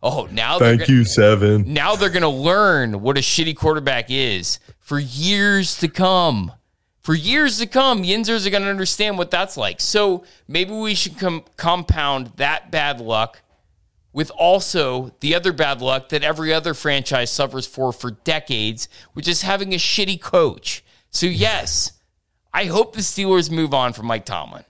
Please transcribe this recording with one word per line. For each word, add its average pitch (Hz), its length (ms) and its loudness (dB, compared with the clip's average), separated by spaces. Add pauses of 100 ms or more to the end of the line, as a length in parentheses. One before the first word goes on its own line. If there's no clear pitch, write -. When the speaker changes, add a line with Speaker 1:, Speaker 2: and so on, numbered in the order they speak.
Speaker 1:
Oh, 131 280 -2
now 117 280 0
they're 117 180 4
Speaker 2:
Thank 117 100 0
Speaker 1:
go- 135 60 6
Speaker 2:
you, 123 120 6
Seven. 104 680 4
Speaker 1:
now 156 220 0
they're 202 140 2
gonna 170 200 2
learn 143 720 2
what 139 160 2
a 135 40 0
shitty 160 340 0
quarterback 139 560 0
is 120 480 -2 (200)
for 143 200 -4
years 190 800 2
to 170 80 0
come. 175 640 2 (480)
For 156 160 0
years 233 420 0
to 233 80 -2
come, 254 380 2
Yinzers 208 420 0
are 202 60 0
gonna 196 180 0
understand 196 480 -2
what 175 140 -2
that's 185 260 -2
like. 95 240 -4
So 196 420 0 (240)
maybe 180 240 -2
we 220 220 -4
should 170 240 -4
com-, 170 280 -4 (120)
compound 147 800 -2
that 143 320 -2
bad 147 320 -2
luck 113 400 -2 (720)
with 151 180 -4
also 151 880 0
the 151 140 0
other 175 180 0
bad 139 280 -2
luck 131 280 -2
that 147 140 -2
every 156 300 0
other 160 200 -2
franchise 139 580 -2
suffers 131 340 -2
for, 131 280 -4
for 123 180 -8
decades, 113 800 -4 (240)
which 151 140 -8
is 175 160 0
having 196 300 -2
a 180 40 -2
shitty 190 420 -2
coach. - 640 0 (280)
So - 160 -2
yes, 190 680 -2 (600)
I 196 120 0
hope 196 280 0
the 220 80 -6
Steelers 190 480 0
move 160 240 -2
on 127 200 0
from 107 140 -10
Mike 113 180 -4
Tomlin. 73 440 -10